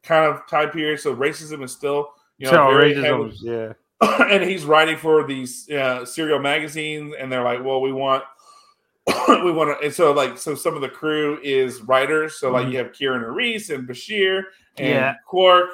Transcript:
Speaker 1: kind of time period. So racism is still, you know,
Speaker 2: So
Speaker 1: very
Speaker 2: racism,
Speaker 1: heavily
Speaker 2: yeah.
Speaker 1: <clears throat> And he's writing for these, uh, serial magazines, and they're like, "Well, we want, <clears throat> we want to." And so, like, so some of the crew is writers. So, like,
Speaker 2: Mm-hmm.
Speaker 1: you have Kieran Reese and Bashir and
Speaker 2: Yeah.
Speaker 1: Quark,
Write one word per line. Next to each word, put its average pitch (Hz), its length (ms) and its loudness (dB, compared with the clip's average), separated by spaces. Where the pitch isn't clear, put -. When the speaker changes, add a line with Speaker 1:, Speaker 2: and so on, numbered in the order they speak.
Speaker 1:
kind 156 220 4
of 147 220 -2
time 151 240 0
period. 151 280 -2
So 139 160 -4
racism 151 480 -4
is 123 80 -12
still, 143 420 -4
you 131 80 -6
know, 131 40 2
Speaker 2:
So 139 200 6
Speaker 1:
very 143 240 6
Speaker 2:
racism, 139 80 -4
Speaker 1:
heavily 127 380 -2
Speaker 2:
yeah. 113 320 -8
Speaker 1:
<clears throat> - 300 2
And 196 120 4
he's 180 220 -4
writing 156 320 4
for 156 300 4
these, 131 420 -10
uh, 131 340 -2
serial 151 360 -2
magazines, 151 800 -6
and 131 120 -8
they're 127 120 -2
like, 123 200 -2
"Well, 135 180 0
we 135 100 -2
want, 135 320 -2
<clears throat> - 220 -2
we 180 240 4
want 151 280 -2
to." 147 60 -6
And 143 80 -4
so, 160 200 4
like, 131 260 0
so 151 160 -6
some 160 180 -4
of 151 80 -6
the 127 80 -6
crew 151 540 -4
is 131 380 0
writers. 139 580 0
So, 135 100 -2
like, 123 140 0
Speaker 2:
Mm-hmm. 131 80 -4
Speaker 1:
you 131 80 -4
have 117 140 -6
Kieran 131 280 -4
Reese 208 480 -6
and 131 180 -8
Bashir 190 580 -2
and 139 100 -2
Speaker 2:
Yeah. 135 240 0
Speaker 1:
Quark, 180 460 6